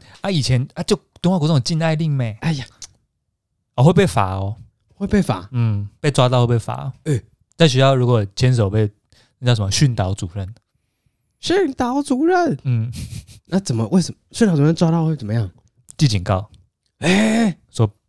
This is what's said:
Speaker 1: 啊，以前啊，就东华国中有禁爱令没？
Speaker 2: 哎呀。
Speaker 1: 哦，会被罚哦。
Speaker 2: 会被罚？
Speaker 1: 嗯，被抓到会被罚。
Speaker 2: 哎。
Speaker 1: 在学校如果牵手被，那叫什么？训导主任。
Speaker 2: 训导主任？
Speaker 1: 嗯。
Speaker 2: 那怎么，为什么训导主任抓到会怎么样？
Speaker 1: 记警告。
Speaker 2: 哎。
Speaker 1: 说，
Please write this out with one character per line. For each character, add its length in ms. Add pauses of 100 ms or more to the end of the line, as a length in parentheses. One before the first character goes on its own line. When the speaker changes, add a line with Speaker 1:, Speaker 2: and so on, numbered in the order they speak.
(220)
Speaker 1:
啊， 80
以 120
前 340
啊， 80
就 160 (220)
东 100
华 80
国 80
中 80
有 40
禁 220
爱 140
令 160
没？ 300
Speaker 2:
哎 120
呀。 120 (1080)
Speaker 1:
哦， 80
会 100
被 120
罚 300
哦。 200 (380)
Speaker 2:
会 140
被 140
罚？ 300
Speaker 1:
嗯， 360 (120)
被 120
抓 180
到 160
会 80
被 60
罚。 320 (140)
Speaker 2:
哎。 140 (380)
Speaker 1:
在 100
学 120
校 160
如 100
果 200 (100)
牵 180
手 160
被， 220 (480)
那 80
叫 80
什 60
么？ 100
训 240
导 180
主 200
任。 200 (840)
Speaker 2:
训 340
导 300
主 220
任？ 380
Speaker 1:
嗯。 280 (540)
Speaker 2:
那 140
怎 140
么， 140
为 140
什 100
么 60 (140)
训 140
导 100
主 60
任 140
抓 160
到 140
会 100
怎 100
么 80
样？ 160 (480)
Speaker 1:
记 100
警 160
告。 260 (500)
Speaker 2:
哎。 560 (160)
Speaker 1:
说， 180 (200)